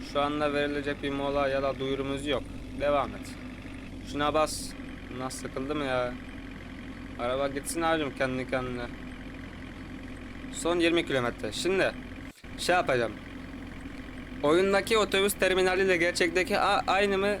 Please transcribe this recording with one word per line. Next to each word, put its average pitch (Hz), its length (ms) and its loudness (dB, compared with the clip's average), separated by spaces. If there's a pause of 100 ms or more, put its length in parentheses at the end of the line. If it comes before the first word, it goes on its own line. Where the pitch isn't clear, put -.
(140)
Şu 147 80 2
anda 147 320 2
verilecek 143 500 0
bir 143 60 0
mola 139 380 0
ya 135 160 2
da 135 160 0
duyurumuz 135 480 -2
yok. 123 160 2 (380)
Devam 139 280 4
et. 98 220 -10 (800)
Şuna 147 220 2
bas. 156 360 2 (460)
Bunlar 127 140 -4
sıkıldı 135 460 -4
mı 151 80 -2
ya? 127 300 2 (1040)
Araba 127 280 0
gitsin 139 340 -4
abicim 160 360 2
kendi 127 320 0
kendine. 123 360 -2 (1700)
Son 170 280 0
yirmi 165 260 4
kilometre. 120 460 0
Şimdi 170 400 2 (680)
şey - 180 4
yapacağım. 127 360 4 (1300)
Oyundaki 196 540 4
otobüs 196 360 4
terminaliyle 185 640 4
gerçekteki 175 640 4
a-, 196 280 4
aynı 196 300 4
mı? 202 240 2